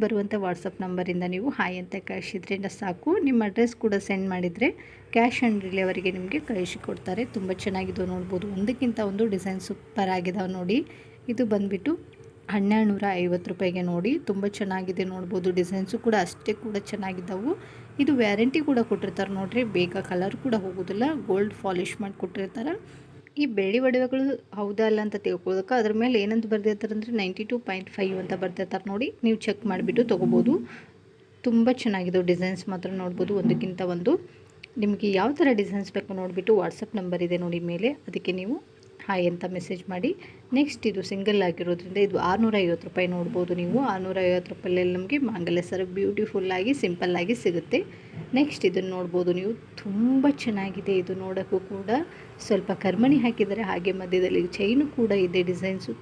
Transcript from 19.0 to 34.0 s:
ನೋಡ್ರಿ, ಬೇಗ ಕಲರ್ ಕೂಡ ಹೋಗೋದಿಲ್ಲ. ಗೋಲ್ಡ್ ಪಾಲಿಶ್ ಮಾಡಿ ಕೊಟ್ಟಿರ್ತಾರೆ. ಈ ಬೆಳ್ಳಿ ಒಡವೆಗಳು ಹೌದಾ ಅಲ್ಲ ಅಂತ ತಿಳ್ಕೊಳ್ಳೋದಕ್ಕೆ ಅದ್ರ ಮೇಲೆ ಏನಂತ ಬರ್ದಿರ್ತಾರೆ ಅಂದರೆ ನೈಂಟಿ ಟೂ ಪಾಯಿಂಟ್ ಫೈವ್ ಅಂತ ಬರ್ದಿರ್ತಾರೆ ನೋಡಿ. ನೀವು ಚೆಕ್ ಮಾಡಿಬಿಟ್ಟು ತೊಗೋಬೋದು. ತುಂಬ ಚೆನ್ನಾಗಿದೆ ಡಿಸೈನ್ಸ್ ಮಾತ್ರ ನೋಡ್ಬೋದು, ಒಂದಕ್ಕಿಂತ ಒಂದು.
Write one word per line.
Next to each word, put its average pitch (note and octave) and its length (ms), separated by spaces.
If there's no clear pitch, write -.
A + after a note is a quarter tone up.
ನೋಡ್ರಿ, G3 220
ಬೇಗ F3+ 360
ಕಲರ್ F#3 340
ಕೂಡ A#3+ 120
ಹೋಗೋದಿಲ್ಲ. F#3+ 380
ಗೋಲ್ಡ್ G3+ 340
ಪಾಲಿಶ್ F#3 400
ಮಾಡಿ G3 180
ಕೊಟ್ಟಿರ್ತಾರೆ. G#3 540
ಈ D4 60
ಬೆಳ್ಳಿ G3 300
ಒಡವೆಗಳು B3+ 360
ಹೌದಾ G#3 320
ಅಲ್ಲ G#3+ 160
ಅಂತ G3+ 180
ತಿಳ್ಕೊಳ್ಳೋದಕ್ಕೆ F#3+ 540
ಅದ್ರ G#3+ 140
ಮೇಲೆ B3 220
ಏನಂತ A3 280
ಬರ್ದಿರ್ತಾರೆ G#3 440
ಅಂದರೆ A3+ 240
ನೈಂಟಿ F#3+ 300
ಟೂ A#3+ 160
ಪಾಯಿಂಟ್ F#3+ 300
ಫೈವ್ F#3+ 260
ಅಂತ F#3+ 100
ಬರ್ದಿರ್ತಾರೆ F#3 480
ನೋಡಿ. B3+ 160
ನೀವು A3 220
ಚೆಕ್ G3+ 260
ಮಾಡಿಬಿಟ್ಟು F#3+ 400
ತೊಗೋಬೋದು. A#3+ 420
ತುಂಬ A3+ 180
ಚೆನ್ನಾಗಿದೆ F#3 480
ಡಿಸೈನ್ಸ್ F3+ 340
ಮಾತ್ರ F#3 160
ನೋಡ್ಬೋದು, F3+ 380
ಒಂದಕ್ಕಿಂತ F#3+ 400
ಒಂದು. F3 180